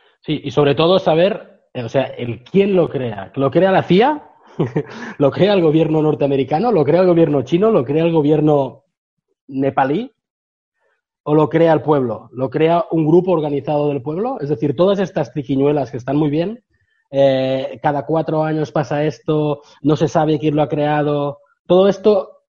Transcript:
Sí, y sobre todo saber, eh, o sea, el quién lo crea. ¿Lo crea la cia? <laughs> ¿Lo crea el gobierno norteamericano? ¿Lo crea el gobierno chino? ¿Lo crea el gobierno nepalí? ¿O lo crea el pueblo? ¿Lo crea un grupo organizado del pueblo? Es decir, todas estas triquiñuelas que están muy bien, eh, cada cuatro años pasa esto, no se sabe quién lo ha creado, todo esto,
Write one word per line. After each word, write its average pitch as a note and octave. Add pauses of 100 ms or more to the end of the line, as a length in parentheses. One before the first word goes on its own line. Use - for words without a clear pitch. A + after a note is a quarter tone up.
(200)
Sí, C#3+
y C#3
sobre C#3+
todo E3+
saber, F3+ (120)
eh, B2+
o A#2
sea, C3
el A#2+
quién G3
lo D#3+
crea. A2
¿Lo C3+
crea F#3
la E3+
cia? C4 (260)
<laughs> -
¿Lo C#3
crea F#3
el F#3
gobierno D#3
norteamericano? D3
¿Lo E3+
crea D#3
el F#3
gobierno D#3
chino? F3
¿Lo E3+
crea D3
el E3+
gobierno D3+ (640)
nepalí? C3+ (1120)
¿O D3
lo D3+
crea E3
el D3+
pueblo? C3
¿Lo B2+
crea E3
un E3
grupo F3
organizado D3
del C#3+
pueblo? G3
Es C#3+
decir, D3
todas G3
estas F3
triquiñuelas C#3
que C#3
están C3
muy D3+
bien, F3 (480)
eh, C3+
cada C#3+
cuatro D#3
años D#3
pasa D3+
esto, D3+ (200)
no D3
se D#3+
sabe D#3
quién D3+
lo D3+
ha D3
creado, D3 (280)
todo F#3
esto, G3